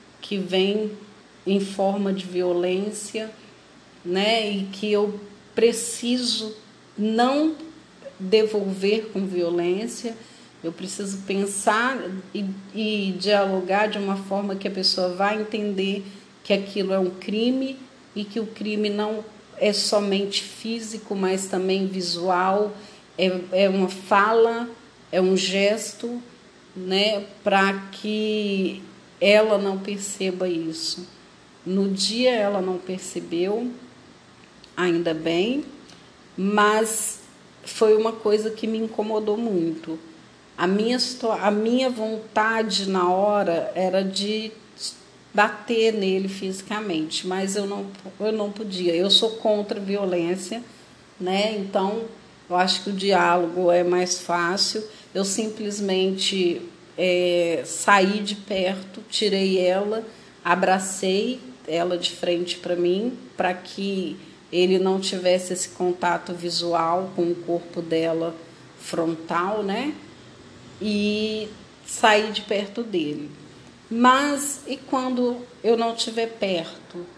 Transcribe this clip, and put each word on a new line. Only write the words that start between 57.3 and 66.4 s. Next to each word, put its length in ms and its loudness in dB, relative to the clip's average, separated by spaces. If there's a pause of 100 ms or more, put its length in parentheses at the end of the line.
saí 560 4
de 160 -6
perto, 760 -4
tirei 480 2
ela, 460 0 (400)
abracei 960 2 (260)
ela 320 0
de 140 -2
frente 460 -2
pra 180 -2
mim, 420 0 (180)
pra 160 0
que 640 -4 (360)
ele 260 6
não 220 2
tivesse 520 0
esse 180 -6
contato 640 0
visual 800 0